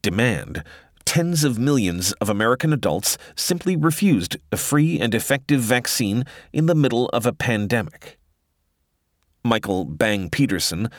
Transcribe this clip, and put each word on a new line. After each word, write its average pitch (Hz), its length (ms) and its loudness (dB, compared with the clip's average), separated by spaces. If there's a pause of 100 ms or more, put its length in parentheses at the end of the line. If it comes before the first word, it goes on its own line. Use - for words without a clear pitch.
demand. 90 640 -2 (400)
Tens 170 400 0
of 123 140 0
millions 98 540 0
of 104 180 -4
American 117 420 2
adults 101 460 -2 (180)
simply 175 400 -2
refused 156 600 2 (120)
a 104 60 -2
free 156 420 2
and 113 160 0
effective 135 460 0
vaccine 120 640 0 (280)
in 156 120 2
the 170 100 4
middle 127 360 2
of 113 160 -2
a 117 60 2
pandemic. 107 840 -4 (1300)
Michael 104 400 0
Bang 90 460 -2
Peterson, 101 580 -2 (100)